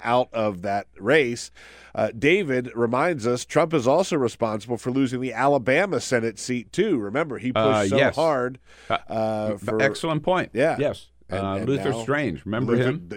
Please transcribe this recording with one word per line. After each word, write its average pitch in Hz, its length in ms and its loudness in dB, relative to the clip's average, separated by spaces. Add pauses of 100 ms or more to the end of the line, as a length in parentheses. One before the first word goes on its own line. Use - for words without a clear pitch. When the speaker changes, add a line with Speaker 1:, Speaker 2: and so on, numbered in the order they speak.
Speaker 1:
out 123 280 2
of 107 300 -2
that 101 240 -2 (140)
race. 120 500 2 (460)
Uh, 110 160 0
David 131 640 0
reminds 123 500 0
us 120 200 -2
Trump 160 280 0
is 123 140 2
also 175 280 2
responsible 113 640 -2
for 127 140 -6
losing 127 300 0
the 127 120 -4
Alabama 139 680 2
Senate 113 380 0
seat, 123 340 -6
too. 180 280 2
Remember, 113 400 -4
he 123 120 -4
pushed 110 140 2
Speaker 2:
Uh, 107 220 4
Speaker 1:
so 98 100 2
Speaker 2:
yes. - 180 4
Speaker 1:
hard, 131 440 0 (320)
Speaker 2:
Uh, 104 60 0 (120)
Speaker 1:
uh, 107 480 -2
for 110 240 -2
Speaker 2:
excellent 151 400 -2
point. 175 320 0
Speaker 1:
Yeah. 139 240 0
Speaker 2:
Yes. 127 300 -4 (220)
Speaker 1:
And, 92 100 -4
Speaker 2:
Uh, 98 160 -2
Speaker 1:
and 110 140 -2
Speaker 2:
Luther 139 200 -2
Speaker 1:
now 117 140 -2
Speaker 2:
Strange. 123 420 -2
Remember 117 280 -2
Speaker 1:
Luther, 123 160 2
Speaker 2:
him? 139 280 -6